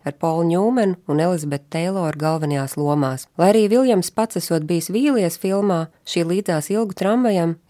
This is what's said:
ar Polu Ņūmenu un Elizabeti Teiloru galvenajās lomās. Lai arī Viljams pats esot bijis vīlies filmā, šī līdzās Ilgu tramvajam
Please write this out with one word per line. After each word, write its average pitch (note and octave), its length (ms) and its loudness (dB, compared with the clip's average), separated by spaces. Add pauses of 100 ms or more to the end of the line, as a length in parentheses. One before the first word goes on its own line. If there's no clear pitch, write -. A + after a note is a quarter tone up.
ar C#3+ 160 -6
Polu E3 300 0
Ņūmenu G3 480 0 (100)
un D3+ 160 2
Elizabeti D3+ 480 -4
Teiloru E3 480 -4
galvenajās D3+ 560 -2
lomās. D3 480 0 (160)
Lai F#3+ 140 6
arī A3 80 4 (100)
Viljams A#3 400 2
pats A3 300 -2
esot D#3+ 260 -2
bijis E3+ 240 -2
vīlies A3+ 480 0
filmā, F#3+ 460 0 (180)
šī E3+ 240 -2
līdzās F3+ 400 -2
Ilgu G#3 320 -2
tramvajam G3 560 2 (140)